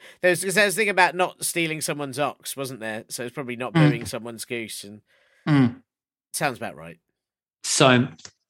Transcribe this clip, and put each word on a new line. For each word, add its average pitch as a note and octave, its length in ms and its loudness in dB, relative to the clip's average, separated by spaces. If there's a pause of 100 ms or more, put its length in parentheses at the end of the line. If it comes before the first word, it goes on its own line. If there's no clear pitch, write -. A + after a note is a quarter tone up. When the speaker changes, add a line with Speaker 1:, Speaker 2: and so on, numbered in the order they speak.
(200)
Speaker 1:
there F3+ 100 6
was, E3+ 120 2
'cause F#3 120 -2
there G#3 100 6
was G3 100 0
a F3 60 -4
thing G#3 80 2
about F3+ 260 4
not F3+ 300 -2
stealing D#3 360 -2
someone's C#3+ 380 -6
ox, - 380 -4
wasn't C3 240 -8
there? A2 280 -8
So - 160 -8
it's A#2+ 100 -10
probably B2 220 -8
not A#2+ 160 -6
Speaker 2:
Mm. D#3 180 6
Speaker 1:
booing A#2 160 -4
someone's A#2 380 -10
goose, A2+ 400 -8
and G2+ 180 -18 (440)
Speaker 2:
Mm. C3+ 360 4 (500)
Speaker 1:
sounds C#3 260 -4
about G2 180 -10
right. E2 220 -18 (640)
Speaker 2:
So, B2+ 460 4 (420)